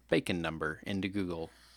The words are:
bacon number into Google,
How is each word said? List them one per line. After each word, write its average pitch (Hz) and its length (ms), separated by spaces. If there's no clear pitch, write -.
bacon 110 320
number 80 440
into 98 240
Google, 87 400